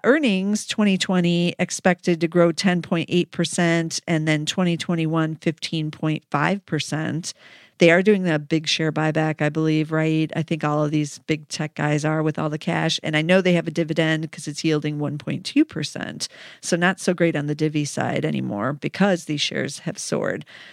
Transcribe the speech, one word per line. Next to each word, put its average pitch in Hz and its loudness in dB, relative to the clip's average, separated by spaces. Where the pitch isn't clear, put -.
earnings 214 2
twenty 202 2
twenty 175 2
expected 175 0
to 165 2
grow 170 4
ten 180 0
point 165 -4
eight 175 2
percent, 165 0
and 156 0
then 151 2
twenty 170 0
twenty-one, 160 0
fifteen 156 -4
point 156 -4
five 170 0
percent. 156 -4
They 170 8
are 180 6
doing 190 4
a 151 2
big 156 -2
share 160 0
buyback, 156 0
I 151 2
believe, 156 0
right? 160 2
I 165 -2
think 156 -2
all 151 2
of 147 0
these 151 -2
big 156 -4
tech - -6
guys 151 0
are 156 0
with 156 0
all 156 -2
the 151 -4
cash. 160 -2
And 156 -2
I 151 2
know 185 4
they 180 4
have 165 2
a 165 -2
dividend 160 0
'cause - -12
it's 147 -8
yielding 151 0
one 147 -4
point 143 -8
two 302 4
percent. - -6
So - 0
not 180 2
so 180 0
great 165 2
on 147 -2
the 147 -2
divvy 151 0
side 151 -2
anymore 131 -4
because 170 0
these 147 -6
shares 139 -4
have - -8
soared. - -4